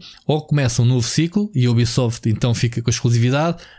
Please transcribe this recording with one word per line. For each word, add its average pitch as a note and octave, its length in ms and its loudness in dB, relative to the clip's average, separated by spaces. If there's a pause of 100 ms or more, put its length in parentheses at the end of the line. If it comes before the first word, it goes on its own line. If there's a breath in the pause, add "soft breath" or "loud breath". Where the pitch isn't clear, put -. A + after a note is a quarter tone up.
(260 loud breath)
ou D3 180 -2
começa C3+ 380 0
um - 20 2
novo B2 220 2
ciclo F#3 480 0
e B2+ 100 2
a A#2+ 60 2
Ubisoft A#2 580 0
então A2+ 260 0
fica A#2 280 -2
com A#2 80 -2
a - 20 0
exclusividade. B2 680 0 (200 loud breath)